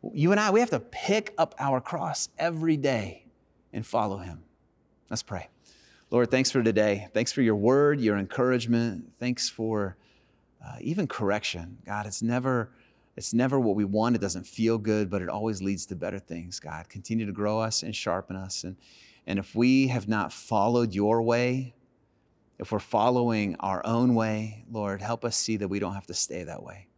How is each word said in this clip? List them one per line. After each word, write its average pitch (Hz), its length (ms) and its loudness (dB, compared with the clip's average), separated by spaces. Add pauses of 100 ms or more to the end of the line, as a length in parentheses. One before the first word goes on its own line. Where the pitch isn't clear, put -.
(120)
You 156 200 4
and 208 80 4
I, 208 100 2
we 202 80 6
have 240 120 4
to 127 100 0
pick - 580 -2
up 160 220 0
our 135 200 2
cross 160 580 -6
every 160 380 2
day 123 500 -2 (460)
and 110 140 -6
follow 104 300 0
him. 92 260 -12 (680)
Let's 113 120 -6
pray. - 280 -10 (580)
Lord, 120 220 4
thanks 131 200 4
for 127 120 2
today. 104 500 4
Thanks 117 200 0
for 143 100 0
your 113 120 6
word, 139 460 4
your 107 160 4
encouragement. 117 1040 0
Thanks 123 260 -2
for, 107 520 -4 (680)
uh, - 160 -14
even 170 260 -2
correction. 98 760 -2
God, 104 220 -6
it's 107 160 -8
never, 123 500 0 (420)
it's - 200 -8
never 131 260 2
what 104 160 4
we 104 80 2
want. 107 320 2
It 95 60 0
doesn't 90 240 -4
feel 113 320 2
good, 107 320 0
but 98 100 -2
it 87 80 -6
always 104 320 -4
leads 95 260 -2
to 95 100 -8
better 90 220 -6
things, 87 420 -12
God. 80 280 -12
Continue 113 380 -4
to 101 60 -6
grow 104 280 -2
us 113 220 -2
and 107 120 -8
sharpen 92 420 -4
us. 95 280 -8
And, 92 120 -10 (500)
and 98 120 -2
if - 160 -8
we 131 340 6
have 120 200 -2
not 104 240 0
followed 113 640 2
your 107 260 4
way, 123 540 0 (840)
if - 140 -6
we're 110 60 0
following 113 840 2
our 95 240 -2
own 120 300 4
way, 110 560 -2
Lord, 101 320 -4
help 113 240 -4
us 113 100 -2
see 110 220 -2
that 98 100 -4
we 98 100 -2
don't 98 140 -4
have 98 140 -10
to - 80 -10
stay - 300 -4
that 78 180 -12
way - 360 -18